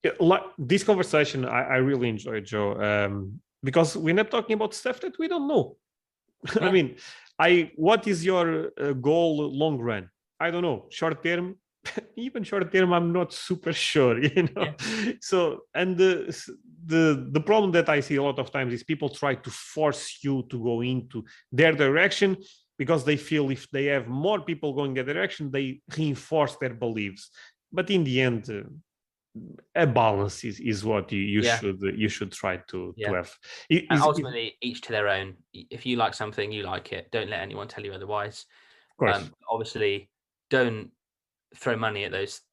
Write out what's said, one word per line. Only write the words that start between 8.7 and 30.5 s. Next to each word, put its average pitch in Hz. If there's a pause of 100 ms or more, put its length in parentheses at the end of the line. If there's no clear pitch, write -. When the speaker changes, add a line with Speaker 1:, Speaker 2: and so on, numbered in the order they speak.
Speaker 1:
uh, 143
goal 147
long 143
run? 107 (300)
I 170
don't 175
know. 139
Short 156
term, 175 (280)
<laughs> -
even 240
short 185
term, 185
I'm 170
not 175
super -
sure, 123
<laughs> 127
you 151 (100)
know? 202 (160)
Speaker 2:
Yeah. 220
Speaker 1:
So, 175 (120)
and 185
the, 180
s-, - (380)
the, 156
the 151
problem 196
that 165
I 151
see 139
a 139
lot 139
of 120
times 127
is 120
people 151
try 139
to -
force -
you 139
to 120
go 117
into 123 (260)
their 160
direction 165 (400)
because 143
they 151
feel 147
if 131
they 139
have 139
more 165
people 151
going 139
their 127
direction, 147
they 135 (160)
reinforce 151
their 127
beliefs. 107 (420)
But 180
in 190
the 127
end, 120
uh, 101 (1120)
a 165
balance 107
is, 107